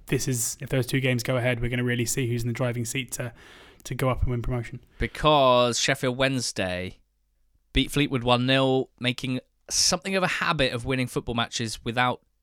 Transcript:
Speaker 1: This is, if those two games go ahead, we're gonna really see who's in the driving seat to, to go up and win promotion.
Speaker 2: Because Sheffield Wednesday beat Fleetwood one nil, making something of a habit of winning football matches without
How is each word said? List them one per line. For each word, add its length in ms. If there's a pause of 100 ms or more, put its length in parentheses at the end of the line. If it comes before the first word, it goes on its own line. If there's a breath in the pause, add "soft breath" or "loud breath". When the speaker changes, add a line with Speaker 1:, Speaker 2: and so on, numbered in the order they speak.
Speaker 1:
This 220
is, 340
if 80
those 160
two 140
games 240
go 140
ahead, 220
we're 100
gonna 140
really 220
see 240
who's 140
in 40
the 60
driving 320
seat 280
to, 200 (520 loud breath)
to 100
go 140
up 120
and 80
win 140
promotion. 360 (200)
Speaker 2:
Because 800
Sheffield 380
Wednesday 800 (760)
beat 160
Fleetwood 340
one 220
nil, 540
making 400 (320)
something 440
of 60
a 60
habit 440
of 140
winning 220
football 280
matches 480
without 380 (220)